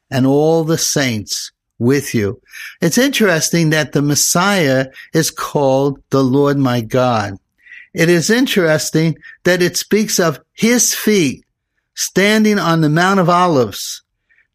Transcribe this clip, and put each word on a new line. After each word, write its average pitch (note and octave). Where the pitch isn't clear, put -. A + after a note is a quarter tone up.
and B2+
all D#3
the D#3+
saints -
with C3+
you." G2+
It's E3+
interesting F3
that D#3
the C#3+
Messiah C#3+
is D#3+
called C#3
the C3+
Lord C#3
my B2
God. A2+
It E3
is F3
interesting E3
that F3
it F3
speaks G#3+
of E3
his A#3
feet D#3
standing G#3
on E3
the D3+
Mount F3+
of E3
Olives, E3+